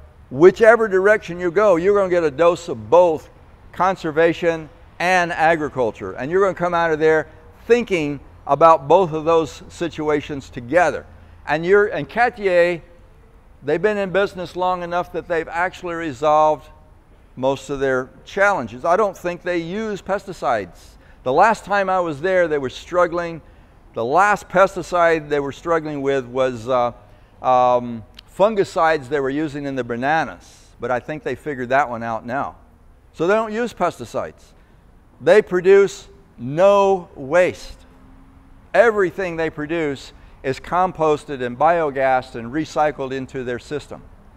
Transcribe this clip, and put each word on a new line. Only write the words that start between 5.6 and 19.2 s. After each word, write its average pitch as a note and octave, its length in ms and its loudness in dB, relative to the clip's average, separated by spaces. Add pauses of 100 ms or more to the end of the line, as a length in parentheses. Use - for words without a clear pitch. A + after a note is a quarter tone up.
And C3 180 -8
you're F#3+ 100 2
gonna G3 120 0
come F3 200 -4
out E3+ 180 0
of D3+ 80 -2
there D#3 280 2 (400)
thinking E3+ 540 0 (260)
about D3 400 6
both E3+ 240 4
of D#3 140 -6
those E3 420 0
situations D3+ 840 -6
together. C3 560 -2 (400)
And D#3 200 -4
you're, G3+ 220 4
and D3 220 -6
Cartier, F#3 720 0 (800)
they've D3+ 200 -2
been G#3 160 0
in G3 140 -4
business F#3 440 -4
long F3+ 280 -2
enough F3 280 -6
that D#3+ 160 -10
they've E3 220 -4
actually F3 460 -6
resolved D3+ 720 0 (680)
most C3 340 -4
of C#3 120 -6
their C3 280 0 (140)
challenges. D3+ 640 -2
I E3+ 100 2
don't - 220 0
think F3 240 -8